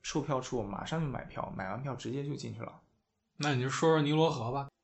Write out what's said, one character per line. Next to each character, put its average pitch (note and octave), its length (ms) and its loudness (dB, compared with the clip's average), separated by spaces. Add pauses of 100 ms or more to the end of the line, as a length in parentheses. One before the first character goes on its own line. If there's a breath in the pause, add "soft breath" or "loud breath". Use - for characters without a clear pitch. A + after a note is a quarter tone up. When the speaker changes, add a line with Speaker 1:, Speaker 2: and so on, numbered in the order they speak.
Speaker 1:
售 - 200 -2
票 C3+ 200 0
处 B2 220 -2
马 G2+ 220 -6
上 E3 160 -2
就 D#3 40 0
买 B2 200 -4
票， - 300 -8
买 F#2+ 140 -4
完 A2+ 140 -6
票 C3+ 120 -4
直 A#2 160 -8
接 C#3 140 -4
就 C#3+ 100 -4
进 A#2 180 -8
去 A2 80 -10
了。 - 200 -12 (560)
Speaker 2:
那 D3 160 0
你 B2 80 2
就 C3 80 0
说 D#3+ 220 6
说 D#3 100 8
尼 D3 120 4
罗 D#3+ 160 6
河 B2 220 -2
吧。 C#3 180 -4 (140)